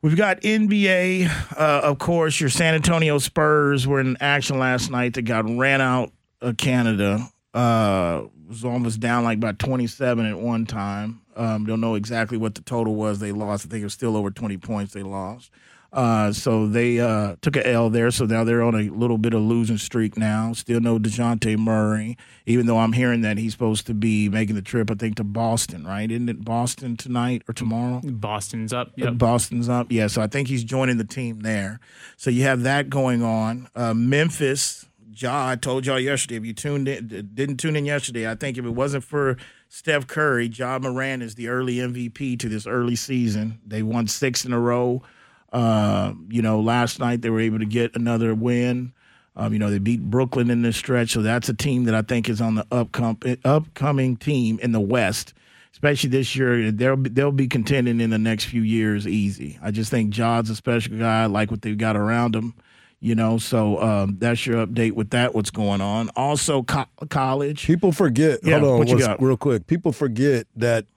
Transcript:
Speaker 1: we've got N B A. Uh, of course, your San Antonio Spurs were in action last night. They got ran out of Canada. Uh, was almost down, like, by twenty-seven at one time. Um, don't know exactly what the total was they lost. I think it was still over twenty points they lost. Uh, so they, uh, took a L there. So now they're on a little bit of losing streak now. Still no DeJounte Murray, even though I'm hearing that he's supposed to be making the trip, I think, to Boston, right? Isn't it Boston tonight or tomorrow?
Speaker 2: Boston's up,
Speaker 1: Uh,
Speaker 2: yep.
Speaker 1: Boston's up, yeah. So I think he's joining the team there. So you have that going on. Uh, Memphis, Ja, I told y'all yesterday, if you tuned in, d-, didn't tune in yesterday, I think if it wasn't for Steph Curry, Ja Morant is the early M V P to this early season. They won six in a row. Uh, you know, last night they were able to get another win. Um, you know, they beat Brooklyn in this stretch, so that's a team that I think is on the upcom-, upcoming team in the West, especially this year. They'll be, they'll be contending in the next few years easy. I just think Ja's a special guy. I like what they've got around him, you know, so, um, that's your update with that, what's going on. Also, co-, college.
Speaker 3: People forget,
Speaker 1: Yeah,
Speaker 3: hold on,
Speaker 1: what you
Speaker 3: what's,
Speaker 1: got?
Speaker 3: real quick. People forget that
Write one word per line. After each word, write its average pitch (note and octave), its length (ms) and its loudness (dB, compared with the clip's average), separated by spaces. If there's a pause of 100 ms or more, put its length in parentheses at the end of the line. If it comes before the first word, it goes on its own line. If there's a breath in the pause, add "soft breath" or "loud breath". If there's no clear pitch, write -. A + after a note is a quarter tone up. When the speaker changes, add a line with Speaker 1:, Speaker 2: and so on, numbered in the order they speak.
Speaker 1:
we've D#3 140 4
got G3 260 2
N G#3+ 240 4
B G3+ 240 4
A. F#3 340 2
Uh, D3+ 600 0
of C#3+ 160 2
course, E3 380 2
your C3+ 120 2
San D#3+ 240 2
Antonio D#3+ 440 2
Spurs C#3+ 680 2
were C#3 140 2
in C3 200 0
action C#3+ 380 0
last B2+ 320 0
night. B2 240 -2
They C3 80 -4
got A2+ 260 0
ran C3+ 320 2
out B2+ 320 0 (280)
of A#2+ 160 -4
Canada. A2+ 720 2 (280)
Uh, G2+ 720 2 (240)
was A2+ 160 -14
almost A#2+ 360 -2
down, A#2+ 240 0
like, A2+ 160 0
by A2 120 -2
twenty-seven A#2+ 760 -2
at G#2 120 -4
one A2+ 280 -2
time. G#2 540 -6 (160)
Um, A2 300 -2
don't A2+ 140 -2
know A2+ 140 0
exactly A2 420 -4
what A2 200 -2
the - 60 -16
total A2+ 340 -2
was G#2+ 240 -2
they G#2 120 -6
lost. G#2 320 -4
I - 40 -16
think G#2+ 140 -8
it - 40 -6
was G2 80 -8
still A2+ 220 -2
over G2+ 140 0
twenty G2+ 260 -6
points G2+ 360 -6
they G2 100 -10
lost. G2 480 -10 (400 soft breath)
Uh, A2+ 400 2
so A2 360 0
they, A#2+ 340 2
uh, G#2+ 400 0
took D3 160 0
a B2+ 100 0
L A#2 220 4
there. A#2 220 2
So A#2+ 160 0
now A2+ 180 2
they're A#2 180 2
on A#2 120 2
a G#2 160 0
little A#2 260 0
bit A2+ 160 0
of A2 80 2
losing A2+ 380 2
streak A2 400 -2
now. A2 340 0
Still A#2 280 -2
no A#2 180 2
DeJounte A2 580 0
Murray, G#2+ 640 0 (260 soft breath)
even A#2 220 2
though A2+ 100 4
I'm A2+ 160 4
hearing A#2+ 300 2
that G#2+ 160 0
he's A2 140 -4
supposed A2 340 -2
to A#2 80 -4
be G#2+ 340 2
making G#2+ 260 0
the G2+ 60 -4
trip, A2 300 -2
I G#2+ 60 -2
think, G#2+ 200 -4
to A2+ 80 -4
Boston, A2 640 -2
right? G#2 240 -6
Isn't A#2+ 180 -4
it A2 160 -8
Boston A#2+ 540 -4
tonight B2 500 -2
or A2 60 -6
tomorrow? A#2+ 500 -2
Speaker 2:
Boston's A2 680 -6
up, B2 140 -4
Speaker 1:
Uh, B2+ 180 -6
Speaker 2:
yep. A#2+ 100 -2
Speaker 1:
Boston's A#2+ 540 0
up, B2 200 -2
yeah. A2 180 2
So A2+ 120 -2
I G#2+ 60 0
think C#3 220 -2
he's C3 140 -2
joining B2+ 360 0
the A2 60 -2
team A#2 360 -8
there. G#2+ 400 -4 (380 loud breath)
So - 100 -2
you B2 140 2
have B2+ 220 2
that C#3 260 0
going C3 320 2
on. A#2 520 -2
Uh, A#2 200 -2
Memphis, C#3 880 0 (260)
Ja, B2+ 380 -4
I B2+ 80 -2
told C3 300 -4
y'all C3 120 0
yesterday, B2+ 380 -2
if A2 80 -8
you A2+ 80 -10
tuned C#3+ 340 -4
in, A#2+ 220 -6
d-, G#2 140 -12
didn't B2+ 340 -6
tune D3+ 200 -2
in C#3+ 100 -2
yesterday, B2 440 -4
I A2+ 40 -4
think C3 240 -6
if A#2+ 80 -6
it A#2 80 -4
wasn't C#3 300 -2
for C3+ 340 -2 (320 loud breath)
Steph D3 360 -2
Curry, C3 420 0
Ja B2 320 -4
Morant C3 420 -4
is A2+ 120 -10
the A#2 140 -10
early B2 320 -2
M B2 140 -4
V A#2+ 160 -6
P B2+ 260 -6
to A#2 140 -6
this G#2+ 160 -6
early A#2+ 280 0
season. A2+ 720 -2
They G#2+ 160 -6
won A2+ 240 0
six B2+ 380 -2
in B2 80 -4
a A#2+ 80 0
row. B2 420 0 (480 soft breath)
Uh, G#2 640 2 (160)
you A#2 140 -2
know, A2 180 2
last A#2 380 0
night A#2+ 240 -2
they A#2 80 -2
were A2 100 2
able A2 180 0
to A2 60 -2
get A#2 320 -2
another A#2 380 0
win. B2 580 0 (420 soft breath)
Um, G#2+ 200 -2
you G#2+ 40 0
know, G#2 120 0
they G2+ 80 0
beat A2 240 0
Brooklyn B2 480 2
in A#2+ 100 2
this A#2 160 2
stretch, A#2+ 360 0
so A2+ 100 0
that's A2+ 260 0
a B2 60 -2
team B2+ 300 0
that A2+ 100 2
I A2 80 2
think A#2 260 0
is A2 140 -2
on A2+ 140 0
the G#2+ 80 -2
upcom-, A#2+ 840 -2
upcoming C#3 720 2
team B2 440 0
in A#2+ 100 0
the A2 80 2
West, G#2 520 0 (400 soft breath)
especially C#3+ 380 0
this C3 260 0
year. A#2+ 340 2
They'll B2 260 2
be, C3 120 0
they'll C#3 240 2
be C3+ 160 2
contending B2 500 2
in A2+ 120 2
the A2 80 2
next A2 260 0
few A#2+ 160 -2
years G#2+ 480 0
easy. G2 540 -2
I G#2+ 80 -4
just A2 200 -2
think A2+ 200 0
Ja's A#2 400 0
a A2 40 -4
special A#2 440 -2
guy. A2+ 240 2
I A2+ 40 2
like G#2 240 0
what A2 120 -6
they've G#2+ 160 -4
got A2 180 0
around A2+ 400 0
him, A2+ 160 -4 (480 soft breath)
you A#2 140 0
know, A2+ 240 2
so, G#2+ 420 0
um, G2+ 380 0
that's A#2 280 0
your A#2 200 0
update A2+ 260 0
with G#2+ 200 -4
that, B2 220 0
what's G#2 160 -2
going G2+ 300 0
on. G#2 340 -2
Also, C#3 480 0
co-, C3+ 220 -2 (240)
college. C#3+ 560 -2
Speaker 3:
People F3 280 4
forget, D3 500 4
Speaker 1:
Yeah, D#3 160 4
Speaker 3:
hold C#3+ 120 6
on, B2 100 6
Speaker 1:
what A#2 80 6
you B2 80 6
Speaker 3:
what's, B2 100 6
Speaker 1:
got? G#2+ 160 0
Speaker 3:
real C3 160 4
quick. A#2+ 280 0
People E3 260 2
forget B2+ 540 2 (100)
that A2+ 280 2 (120)